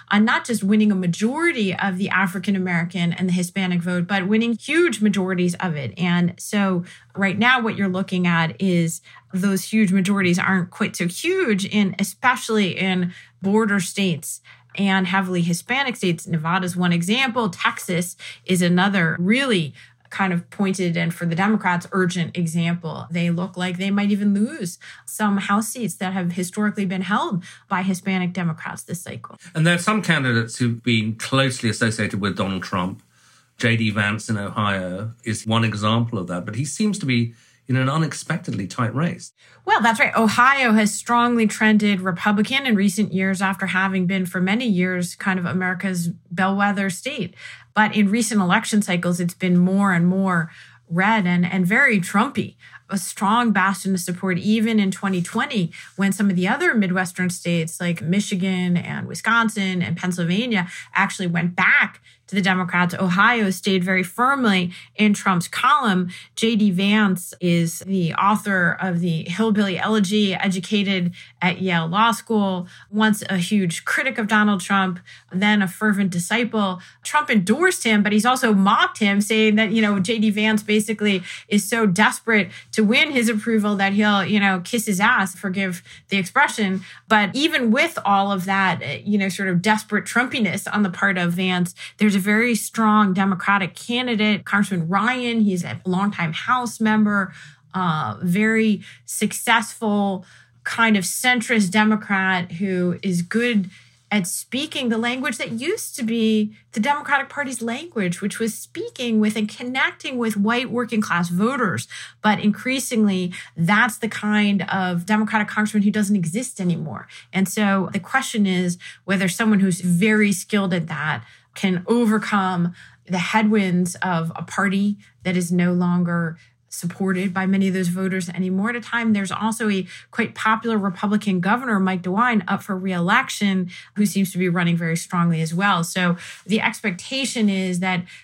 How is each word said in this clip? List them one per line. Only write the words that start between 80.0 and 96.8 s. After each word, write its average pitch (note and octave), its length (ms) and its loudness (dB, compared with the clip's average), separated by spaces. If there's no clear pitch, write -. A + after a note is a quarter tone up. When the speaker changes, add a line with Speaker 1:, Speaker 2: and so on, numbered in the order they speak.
Speaker 1:
D G#3+ 100 4
Vance G#3+ 340 2
basically G#3 600 0
is G3+ 180 2
so A3+ 180 2
desperate G#3+ 640 2
to A3 120 0
win C#4 280 2
his A#3+ 180 2
approval G#3+ 460 0
that G3 180 0
he'll, G#3 300 2
you G3+ 160 2
know, F#3+ 240 2
kiss A#3 220 -4
his F#3+ 140 0
ass, G#3 360 2
forgive F#3 480 -6
the G3 100 -2
expression. G3 680 0
But G#3 260 2
even C#4+ 340 0
with D4+ 360 2
all G3+ 260 2
of F#3 140 -2
that, F#3+ 360 0
eh, C#3 240 -10
you G#3 120 0
know, G3 120 0
sort F#3+ 200 -4
of F3 120 2
desperate G#3+ 440 0
Trumpiness A#3 680 -2
on G#3 100 2
the F#3+ 60 0
part F#3 280 0
of F3 160 0
Vance, F3+ 420 -2
there's G#3 180 2
a G3+ 40 2
very G#3+ 360 2
strong G#3+ 580 2
Democratic G3 600 0
candidate, A3+ 720 -2
Congressman G3+ 420 0
Ryan. A#3 540 0
He's F#3 220 2
a - 220 -8
longtime F#3 480 0
House A#3+ 460 -2
member, G#3 540 2